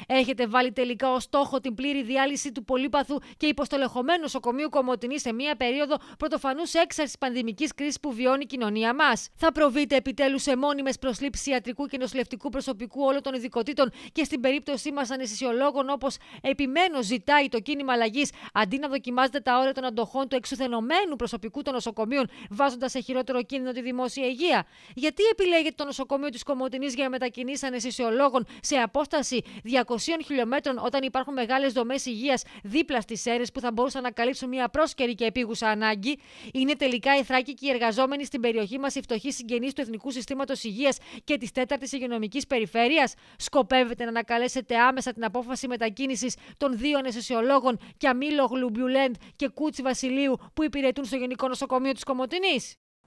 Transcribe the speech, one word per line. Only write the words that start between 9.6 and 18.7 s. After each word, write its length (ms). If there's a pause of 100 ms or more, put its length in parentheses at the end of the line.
επιτέλους 460
σε 140
μόνιμες 420
προσλήψεις 480
ιατρικού 400
και 100
νοσηλευτικού 520
προσωπικού 560
όλων 180
των 120
ειδικοτήτων 560 (220)
και 120
στην 160
περίπτωσή 520
μας 180
αναισθησιολόγων, 800
όπως 260 (240)
επιμένω 640
ζητάει 460
το 120
κίνημα 320
αλλαγής, 380 (220)
αντί 260